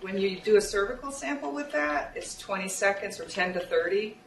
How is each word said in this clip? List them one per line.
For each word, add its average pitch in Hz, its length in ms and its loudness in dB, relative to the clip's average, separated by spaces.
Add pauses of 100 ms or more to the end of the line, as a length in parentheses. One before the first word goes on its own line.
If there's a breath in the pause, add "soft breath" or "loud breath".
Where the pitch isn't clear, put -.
when 190 160 -4
you 190 220 0
do 214 180 6
a - 20 8
cervical 214 500 0
sample 285 420 -4
with 294 200 -6
that, - 420 0
it's - 240 -8
twenty 190 300 -4
seconds 196 500 0
or 165 60 -8
ten 180 300 -2
to 180 60 -2
thirty? 180 680 2